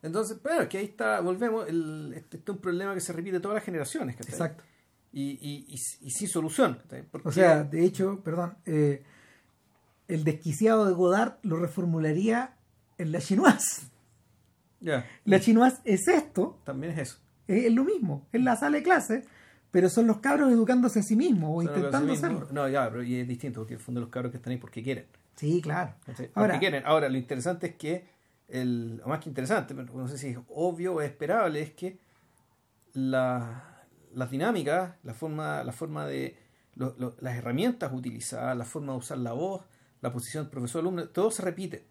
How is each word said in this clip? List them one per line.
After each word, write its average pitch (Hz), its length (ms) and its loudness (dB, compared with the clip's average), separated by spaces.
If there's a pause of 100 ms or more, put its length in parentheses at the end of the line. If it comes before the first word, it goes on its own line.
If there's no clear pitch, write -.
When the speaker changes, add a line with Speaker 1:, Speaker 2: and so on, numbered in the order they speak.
Speaker 1:
Entonces, 202 400 -4
pero 311 200 2
es - 60 -2
que - 80 -8
ahí 196 100 -2
está, 214 340 -2
volvemos, 202 480 -2
el, 156 460 -4
este, - 220 -16
este - 140 -10
es 190 60 -6
un 190 40 -12
problema 185 320 -2
que 185 80 -4
se 175 140 -6
repite 175 260 -4
todas 196 140 -4
las 208 100 -2
generaciones, 165 520 -4
¿cachai? - 160 -12
Speaker 2:
Exacto. 160 320 -4 (480)
Speaker 1:
Y, 139 180 -6 (100)
y, 143 280 -10
y, 147 60 -18 (320)
y 131 40 -10
sin 202 180 -6
solución, 160 540 0
¿cachai? - 280 -14
Porque - 180 -8
Speaker 2:
O 139 40 -4
sea, 165 320 6
de 160 200 0
hecho, 190 380 0
perdón, 170 440 -4
eh, 147 360 2 (1040)
el 160 180 -2
desquiciado 185 600 2
de 196 80 4
Godard 185 500 4
lo 165 140 0
reformularía 175 1000 0 (420)
en 165 140 -2
La 170 80 -2
Chinoise. - 680 4 (920)
Speaker 1:
Ya. 147 260 -2 (180)
Speaker 2:
La 190 160 8
Chinoise 240 440 6
es 196 240 2
esto. 311 560 2
Speaker 1:
También 143 280 -6
es 156 60 -6
eso. 135 200 -8 (300)
Speaker 2:
Es, 214 160 4
es 226 80 6
lo 247 120 4
mismo, 226 480 -2
es 233 100 2
la 254 120 4
sala 294 240 0
de 294 60 -4
clase, 285 400 2 (480)
pero 180 160 6
son 233 180 4
los 214 120 4
cabros 277 340 4
educándose 233 480 6
a - 20 0
sí 214 140 2
mismos 214 340 4
o 156 100 0
Speaker 1:
Son 170 60 2
los - 100 0
Speaker 2:
intentando 185 140 2
Speaker 1:
cabros 277 200 2
a 262 40 2
sí - 40 -2
Speaker 2:
hacerlo. 247 200 -2
Speaker 1:
mismos. 139 160 -10
No, 143 140 0
ya, 135 200 2
pero 117 140 -6
y 123 140 -2
es 123 120 -2
distinto, 123 320 -6
porque 110 140 -10
en 110 60 -14
el - 40 -20
fondo 123 160 -4
los 117 100 -8
cabros 123 200 -6
que 127 80 -14
están 123 140 -8
ahí 123 60 -4
porque - 260 -12
quieren. 127 220 -6 (280)
Speaker 2:
Sí, 156 260 0
claro. 156 340 -4 (120)
Speaker 1:
¿Cachai? 123 280 -12
Speaker 2:
Ahora, 208 200 4
Speaker 1:
Porque 139 60 -2
quieren. 139 260 0
Ahora, 151 220 4
lo 131 100 0
interesante 143 480 -4
es 165 80 -8
que, 170 320 -6 (400)
el, 120 580 -4
o - 40 -6
más 151 100 -2
que 160 100 -10
interesante, 139 460 -4
pero 123 180 -14
no 127 140 -8
sé 139 120 -8
si 139 100 -8
es 123 100 -6 (120)
obvio 175 440 -2
o 156 60 -2
esperable, 151 640 0
es 151 100 -10
que 190 260 -10 (920)
la, 127 920 -2 (300)
las 127 160 -4
dinámicas, 175 720 -2
la 123 120 -12
forma, 151 500 -6
la 120 80 -8
forma 151 340 -8
de, 135 300 -8 (380)
lo, 127 240 -6
lo, 123 220 -8
las 123 160 -6
herramientas 135 560 -2
utilizadas, 127 640 -6
la 117 80 -6
forma 139 280 -10
de 127 60 -6
usar 135 200 -10
la 120 140 -4
voz, 185 300 -4 (380)
la 123 120 -4
posición 143 320 -6
del 151 60 -12
profesor-alumno, 160 580 -4
todo 208 220 0
se 202 120 -6
repite. 185 480 -6